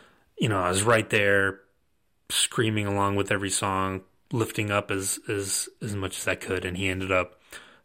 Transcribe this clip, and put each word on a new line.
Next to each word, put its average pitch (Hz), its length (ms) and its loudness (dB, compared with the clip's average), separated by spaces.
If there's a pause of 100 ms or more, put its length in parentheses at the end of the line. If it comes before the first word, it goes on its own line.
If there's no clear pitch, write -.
(400)
you 120 80 2
know, 101 120 2
I 90 80 2
was 95 160 2
right 110 260 4
there 101 500 4 (680)
screaming 107 580 0
along 101 300 2
with 98 160 0
every 98 180 0
song, 95 520 0 (300)
lifting 107 380 -2
up 101 200 0
as, 95 280 -2 (100)
as, 101 400 -4 (140)
as 104 140 -6
much 95 220 -6
as - 100 -4
I 92 80 0
could, 92 280 -6
and 90 120 -6
he 95 120 -2
ended 92 220 -2
up 92 300 0 (440)